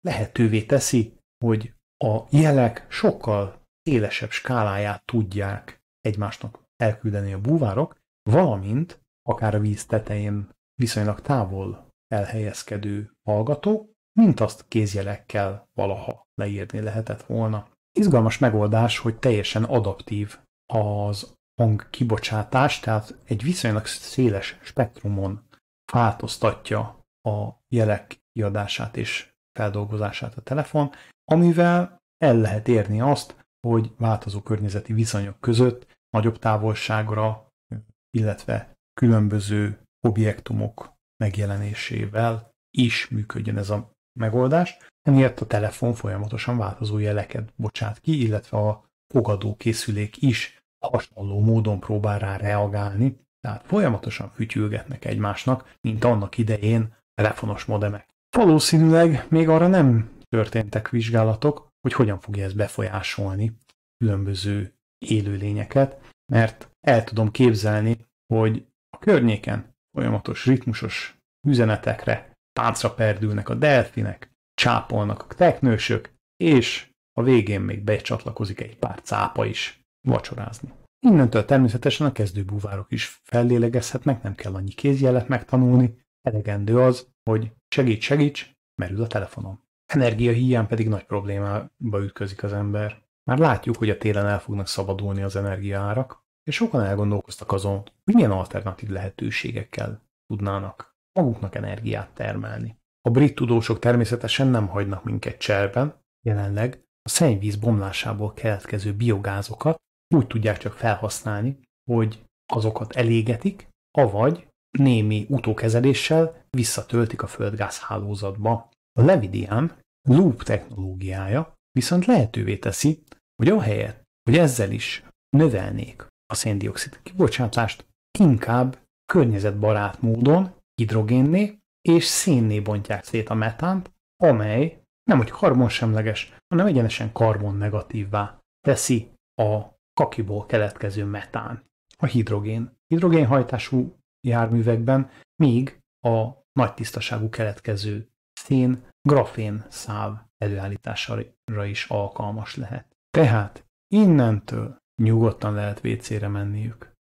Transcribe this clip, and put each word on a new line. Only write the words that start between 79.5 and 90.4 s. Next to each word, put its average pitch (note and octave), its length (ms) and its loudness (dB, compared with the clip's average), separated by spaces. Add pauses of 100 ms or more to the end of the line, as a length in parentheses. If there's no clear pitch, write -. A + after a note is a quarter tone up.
vacsorázni. A#2 640 -4 (260)
Innentől C3 460 6
természetesen C3 640 2
a C3 40 0
kezdő G2+ 320 -2
búvárok G2+ 480 -8
is - 320 -6
fellélegezhetnek, A#2+ 1000 0
nem F#2+ 120 -6
kell F#2+ 200 -8
annyi F#2+ 160 -6
kézjelet C3+ 560 2
megtanulni, B2+ 720 2 (200)
elegendő G#2+ 580 0
az, B2+ 320 2 (180)
hogy A2 220 -2 (160)
„segíts, A#2+ 360 0
segíts, D3 520 0 (260)
merül G2 220 -4
a A#2 40 -2
telefonom.” G2 540 -8 (240)
Energiahiány A#2+ 800 2